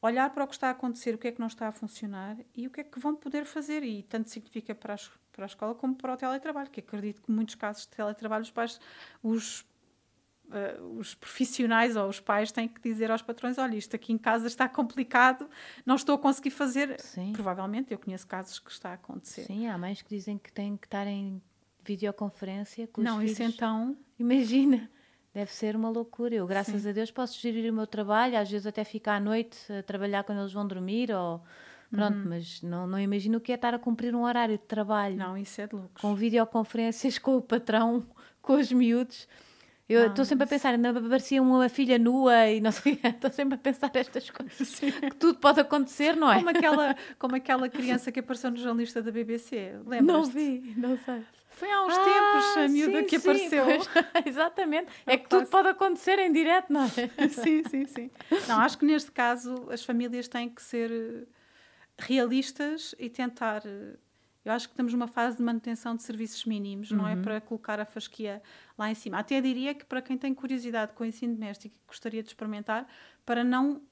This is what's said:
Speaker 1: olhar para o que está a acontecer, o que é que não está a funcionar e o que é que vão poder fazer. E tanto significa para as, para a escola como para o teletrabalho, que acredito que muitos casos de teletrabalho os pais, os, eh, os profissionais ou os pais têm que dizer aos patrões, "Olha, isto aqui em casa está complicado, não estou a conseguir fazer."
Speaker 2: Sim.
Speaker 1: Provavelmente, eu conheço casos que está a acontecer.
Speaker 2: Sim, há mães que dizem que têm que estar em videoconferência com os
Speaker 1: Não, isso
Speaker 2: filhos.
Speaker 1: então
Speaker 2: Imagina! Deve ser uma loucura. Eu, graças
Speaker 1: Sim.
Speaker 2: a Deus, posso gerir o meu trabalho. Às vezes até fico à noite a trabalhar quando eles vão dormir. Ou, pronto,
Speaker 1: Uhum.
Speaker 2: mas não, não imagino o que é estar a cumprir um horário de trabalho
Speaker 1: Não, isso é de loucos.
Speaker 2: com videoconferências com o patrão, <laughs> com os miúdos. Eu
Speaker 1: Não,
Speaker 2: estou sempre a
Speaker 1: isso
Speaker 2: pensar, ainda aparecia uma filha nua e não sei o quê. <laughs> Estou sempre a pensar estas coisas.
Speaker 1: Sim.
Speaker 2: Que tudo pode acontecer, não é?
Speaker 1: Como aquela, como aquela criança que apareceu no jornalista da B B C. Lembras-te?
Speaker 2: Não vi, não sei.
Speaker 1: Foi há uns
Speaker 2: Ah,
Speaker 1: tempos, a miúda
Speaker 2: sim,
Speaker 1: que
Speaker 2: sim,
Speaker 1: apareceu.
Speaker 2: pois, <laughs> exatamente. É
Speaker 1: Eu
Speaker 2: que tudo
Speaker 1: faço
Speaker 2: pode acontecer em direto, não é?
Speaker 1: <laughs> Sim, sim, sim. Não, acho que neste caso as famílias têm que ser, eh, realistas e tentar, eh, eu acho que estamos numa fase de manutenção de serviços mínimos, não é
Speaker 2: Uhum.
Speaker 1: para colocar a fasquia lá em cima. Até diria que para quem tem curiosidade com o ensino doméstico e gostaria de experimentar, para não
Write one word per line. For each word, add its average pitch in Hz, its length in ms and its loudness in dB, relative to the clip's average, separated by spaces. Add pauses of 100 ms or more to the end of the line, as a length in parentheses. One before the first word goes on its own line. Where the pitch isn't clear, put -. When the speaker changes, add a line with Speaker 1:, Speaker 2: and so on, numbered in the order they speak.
Speaker 1:
olhar 254 280 2
para 277 140 -4
o - 20 -6
que 277 80 -14
está 269 140 -4
a - 20 0
acontecer, 240 440 -4
o 226 40 -10
que 247 100 -6
é 233 40 -6
que 240 80 -12
não 226 60 -4
está 220 220 -8
a 214 40 -8
funcionar 208 640 -12 (180)
e 240 120 -10
o 262 40 -10
que 277 100 -14
é 294 40 -10
que 294 140 -16
vão 294 160 -4
poder 294 300 -8
fazer. 294 380 -8
E 214 200 -8
tanto 220 280 -8
significa 214 440 -12
para 208 200 -10
as, - 160 -16 (220)
para 196 120 -14
a - 20 -12
escola 214 280 -8
como 262 220 -2
para 254 160 -6
o 254 40 -6
teletrabalho, 269 540 -6
que - 100 -14
acredito 208 420 -10
que - 80 -8
muitos 220 240 -2
casos 214 300 -8
de - 40 -20
teletrabalho 214 540 -6
os 226 80 -12
pais, 233 300 -6 (420)
os, 220 440 -4 (840)
eh, 202 260 -6 (180)
os - 180 -12
profissionais 233 800 0
ou 202 120 0
os 202 120 -8
pais 214 320 0
têm 233 160 -4
que - 120 -14
dizer 220 300 -2
aos 226 120 0
patrões, 240 360 -6
"Olha, 247 180 -2
isto 208 200 -8
aqui - 160 -4
em 226 60 0
casa 226 280 0
está 247 220 0
complicado, 254 800 2 (360)
não 254 120 4
estou 285 180 2
a 277 40 0
conseguir 277 320 2
fazer." 269 500 -2
Speaker 2:
Sim. 185 320 -10
Speaker 1:
Provavelmente, 208 600 -4
eu 196 60 -6
conheço 185 280 -10
casos 185 320 -10
que - 120 -20
está - 200 -14
a 180 40 -10
acontecer. - 500 -16
Speaker 2:
Sim, 214 220 -8
há 208 100 -6
mães 185 260 -8
que - 80 -20
dizem 202 280 -8
que - 140 -20
têm 202 240 -8
que - 100 -16
estar 202 200 -6
em 196 360 -8 (420)
videoconferência 202 1000 -8
com 233 140 -8
os 220 80 2
Speaker 1:
Não, 214 140 -2
isso 220 200 0
Speaker 2:
filhos. 233 120 -2
Speaker 1:
então 233 420 -2 (220)
Speaker 2:
Imagina! 254 720 4 (440)
Deve 196 180 -8
ser 214 240 -4
uma 226 140 0
loucura. 233 440 -4
Eu, 196 120 0
graças 202 380 -2
Speaker 1:
Sim. 208 40 -2
Speaker 2:
a 208 40 -4
Deus, 220 180 -4
posso 247 280 -6
gerir 226 320 -2
o 226 60 0
meu 214 100 -2
trabalho. 214 520 2
Às 196 120 0
vezes 202 160 -4
até 214 180 -4
fico 214 260 -6
à 208 100 2
noite 220 500 -2
a 202 120 -6
trabalhar 202 420 -2
quando 202 140 -4
eles 196 140 -6
vão 202 140 -4
dormir. 196 460 -2
Ou, 170 300 -4 (480)
pronto, 208 340 0
Speaker 1:
Uhum. 180 60 -2
Speaker 2:
mas 170 320 -8
não, 175 240 -6
não 190 120 -4
imagino 202 380 0
o 233 60 -2
que 247 100 -4
é - 20 2
estar 240 200 0
a 240 40 -4
cumprir 240 360 -2
um 240 100 0
horário 233 320 0
de 208 80 -10
trabalho 208 540 -2
Speaker 1:
Não, 185 180 -6
isso 196 240 -10
é 208 60 -8
de 208 100 -10
loucos. 185 240 -14
Speaker 2:
com 208 140 0
videoconferências 226 1040 0
com 269 180 2
o 247 60 2
patrão, 233 640 2 (180)
<laughs> - 160 -20
com 269 140 4
os 269 180 4
miúdos. 247 560 2 (580)
Eu 226 140 6
Speaker 1:
Não, 233 80 8
Speaker 2:
estou 214 160 2
sempre 277 200 2
a - 20 -2
Speaker 1:
isso - 80 0
Speaker 2:
pensar, 277 160 2
ainda 240 180 4
aparecia 254 540 2
uma 254 260 6
filha 247 300 4
nua 240 500 8
e 220 140 2
não 214 100 4
sei 277 220 2
o - 20 -2
quê. - 100 -2
<laughs> - 20 6
Estou 240 220 0
sempre 269 260 0
a - 20 -8
pensar 269 360 0
estas - 360 -2
coisas. - 380 -8
Speaker 1:
Sim. - 220 -2
Speaker 2:
Que 277 260 -4
tudo 330 220 4
pode 285 220 8
acontecer, 285 560 2
não 294 160 6
é? 196 40 8
Speaker 1:
Como 349 120 4
aquela, 302 480 4 (220)
como 254 180 -2
aquela 262 320 0
criança 247 420 -2
que 254 100 -4
apareceu 254 300 -4
no 240 60 -4
jornalista 233 460 -2
da 220 100 -4
B 233 100 -2
B 226 160 -4
C. 208 360 -8 (100)
Lembras-te? 240 180 2
Speaker 2:
Não 320 220 6
vi, 262 540 -4
não 247 180 0
sei. 247 260 -8 (260)
Speaker 1:
Foi 381 220 -8
há 403 160 2
uns 349 100 2
Speaker 2:
Ah, 381 80 4
Speaker 1:
tempos, 403 600 6
a 277 40 4
miúda 311 320 4
Speaker 2:
sim, 415 60 2
Speaker 1:
que 330 120 2
Speaker 2:
sim, - 20 2
Speaker 1:
apareceu. 339 440 4
Speaker 2:
pois, 285 240 4 (160)
<laughs> - 220 0
exatamente. 320 640 0 (160)
É 254 80 6
Speaker 1:
Eu 262 60 2
Speaker 2:
que - 80 -20
tudo 370 120 6
Speaker 1:
faço 262 120 -4
Speaker 2:
pode 381 160 6
acontecer 381 500 2
em 370 120 2
direto, 330 400 4
não 285 120 2
é? 247 60 2 (200)
Speaker 1:
<laughs> 285 220 0
Sim, 311 340 2
sim, 277 220 -4
sim. 240 240 -10 (360)
Não, 226 140 4
acho 247 160 4
que - 80 0
neste 294 260 2
caso 247 600 -2
as 233 120 -6
famílias 240 460 -2
têm 240 220 -6
que 240 100 -20
ser, 233 300 -4
eh, 233 360 -8 (720)
realistas 269 1000 -2
e 247 100 -8
tentar, 240 560 -6
eh, 208 320 -14 (480)
eu 214 80 -2
acho 233 160 -4
que - 60 -20
estamos 247 180 -2
numa 240 160 -2
fase 240 300 -2
de 247 40 0
manutenção 233 540 -4
de 233 60 -8
serviços 220 420 -10
mínimos, 202 460 -6
não 202 180 0
é - 60 -2
Speaker 2:
Uhum. 180 80 -4
Speaker 1:
para 214 180 -4
colocar 214 400 -8
a 214 60 -6
fasquia 214 560 -12 (340)
lá 214 140 -4
em 220 40 -2
cima. 196 240 -8
Até 269 220 0
diria 262 340 -2
que 285 120 -18
para 254 160 -6
quem 254 160 -6
tem 269 160 -4
curiosidade 240 580 -4
com 233 120 -8
o - 20 -4
ensino 233 280 -6
doméstico 208 400 -12
e - 140 -20
gostaria 220 340 -10
de 214 60 -14
experimentar, 214 580 -6 (380)
para 240 180 0
não 262 380 2 (120)